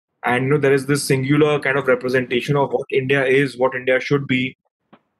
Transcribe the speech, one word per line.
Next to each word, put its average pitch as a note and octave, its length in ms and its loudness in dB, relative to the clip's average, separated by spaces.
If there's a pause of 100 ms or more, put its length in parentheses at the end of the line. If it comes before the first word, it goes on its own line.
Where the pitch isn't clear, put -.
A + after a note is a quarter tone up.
(240)
And, B2 220 0
you C3+ 60 -2
know, D3+ 60 2
there C#3 140 2
is C3+ 140 0
this C#3 180 -2
singular C#3+ 560 2
kind C#3 180 -2
of C3 80 -4
representation B2+ 720 0
of C#3 160 0
what - 180 -4
India C3+ 340 0
is, C3 340 2
what B2+ 160 0
India B2+ 260 0
should C#3+ 260 -2
be. B2+ 300 -2 (640)